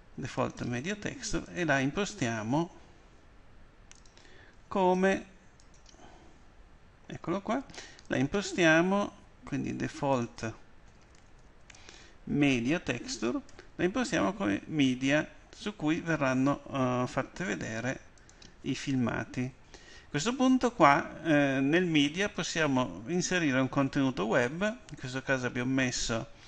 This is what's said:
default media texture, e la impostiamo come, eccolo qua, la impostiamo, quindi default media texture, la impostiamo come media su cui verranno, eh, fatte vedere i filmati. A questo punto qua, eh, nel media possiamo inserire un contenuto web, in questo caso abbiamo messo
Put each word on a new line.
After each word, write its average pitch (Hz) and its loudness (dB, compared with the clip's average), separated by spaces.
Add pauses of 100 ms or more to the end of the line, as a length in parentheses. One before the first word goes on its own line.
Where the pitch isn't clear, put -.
(140)
default - -4
media 160 -4
texture, - -6 (100)
e 175 -2
la 151 2
impostiamo 135 -2 (2000)
come, 185 2 (1800)
eccolo 170 -6
qua, 233 -4 (460)
la - 0
impostiamo, 185 2 (320)
quindi 131 -4
default 127 -4 (1700)
media 143 2
texture, 214 -4 (340)
la 170 -2
impostiamo 196 0
come 196 -2
media 139 2 (260)
su - -8
cui 156 0
verranno, 139 0 (100)
eh, 127 0
fatte - -6
vedere 120 -6 (640)
i 139 -4
filmati. - -2
A - -14
questo 190 -2
punto 254 4
qua, - 4
eh, 143 4
nel 160 4
media 160 2
possiamo 131 0
inserire 165 2
un 135 2
contenuto 139 0
web, 156 0
in 214 -6
questo 131 -8
caso 131 0
abbiamo 123 -2
messo 123 0 (200)